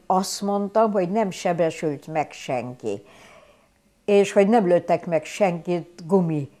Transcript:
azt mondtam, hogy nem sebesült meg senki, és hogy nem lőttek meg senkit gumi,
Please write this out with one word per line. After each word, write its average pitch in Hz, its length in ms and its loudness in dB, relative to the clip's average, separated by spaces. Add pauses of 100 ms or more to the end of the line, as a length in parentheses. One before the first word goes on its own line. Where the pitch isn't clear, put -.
azt 190 360 -2
mondtam, 202 500 0
hogy 185 200 0
nem 208 180 0
sebesült 165 800 -2
meg 156 240 -4
senki, 123 720 -8 (1000)
és 202 260 4
hogy 202 160 4
nem 220 200 4
lőttek 170 380 2
meg 160 200 -2
senkit 170 840 -4
gumi, 160 420 0 (100)